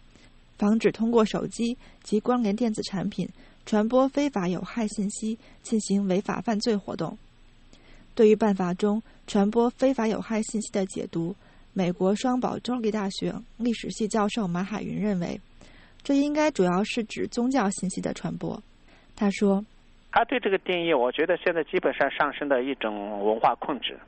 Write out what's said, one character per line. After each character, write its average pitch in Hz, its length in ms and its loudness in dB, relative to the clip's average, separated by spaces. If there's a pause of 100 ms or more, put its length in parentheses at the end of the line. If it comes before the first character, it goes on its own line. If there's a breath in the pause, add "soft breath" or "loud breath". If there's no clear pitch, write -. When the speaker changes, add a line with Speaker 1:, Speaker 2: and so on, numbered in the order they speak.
(600 soft breath)
Speaker 1:
防 208 180 4
止 208 140 4
通 226 180 -2
过 233 160 6
手 - 220 -2
机 233 280 -4 (280 loud breath)
及 208 160 2
关 247 240 0
联 202 120 2
电 226 160 0
子 214 120 -4
产 185 260 -4
品 185 180 -6 (380 loud breath)
传 214 220 2
播 254 200 4
非 285 220 0
法 190 180 -2
有 175 140 -2
害 214 280 -4
信 202 200 -4
息， 220 300 -6 (240 loud breath)
进 226 160 0
行 202 280 0
违 185 140 2
法 - 200 -4
犯 208 180 0
罪 220 180 0
活 - 180 -8
动。 165 220 -6 (1000 soft breath)
对 220 140 8
于 214 80 8
办 208 180 2
法 180 180 0
中 208 300 0 (240 soft breath)
传 202 240 4
播 233 200 4
非 269 220 2
法 226 140 0
有 202 140 0
害 214 220 -2
信 214 180 -4
息 - 100 -10
的 196 140 0
解 - 260 -8
读， 170 240 -4 (380 soft breath)
美 180 180 0
国 185 240 2
双 254 240 0
堡 - 200 -2
州 247 200 -4
立 220 100 0
大 202 200 -2
学 180 260 -6 (220)
历 233 160 0
史 - 160 -8
系 208 180 -4
教 208 220 0
授 208 180 -2
马 175 160 -2
海 202 180 -6
云 - 160 -6
认 190 220 0
为， - 180 -4 (640 loud breath)
这 - 140 0
应 285 160 2
该 302 180 2
主 202 140 2
要 180 220 2
是 233 180 -4
指 - 240 -6
宗 240 240 -2
教 233 200 2
信 185 180 -4
息 - 100 -8
的 180 140 -4
传 170 240 -6
播。 170 200 -6 (600 soft breath)
他 202 140 2
说， 196 340 2 (480)
Speaker 2:
他 214 100 4
对 254 160 0
这 - 100 0
个 190 100 2
定 175 260 -2
义， 165 80 2
我 123 180 2
觉 151 140 0
得 175 100 2
现 175 180 0
在 165 120 0
基 - 120 -2
本 147 160 0
上 139 160 2
上 143 220 0
升 147 160 -6
到 139 100 4
一 135 180 -2
种 104 460 -6
文 107 160 2
化 135 180 4
控 - 260 -6
制 - 260 -8